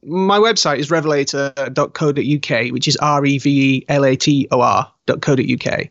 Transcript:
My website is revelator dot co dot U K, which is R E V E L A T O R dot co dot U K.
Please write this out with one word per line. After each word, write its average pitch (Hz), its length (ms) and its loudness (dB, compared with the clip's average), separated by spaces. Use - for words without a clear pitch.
My 190 360 0
website 208 400 2
is 143 120 -6
revelator 143 600 -2
dot 147 200 -2
co 156 180 0
dot 139 140 -2
U 147 140 0
K, 123 320 -2
which 127 160 -4
is 143 100 0
R 143 280 0
E 139 120 2
V 135 400 2
E 131 120 -6
L 143 160 2
A 131 100 4
T 139 360 2
O 123 100 2
R 117 300 2
dot 156 160 -2
co 147 140 2
dot 131 100 0
U 123 120 -2
K. - 340 -4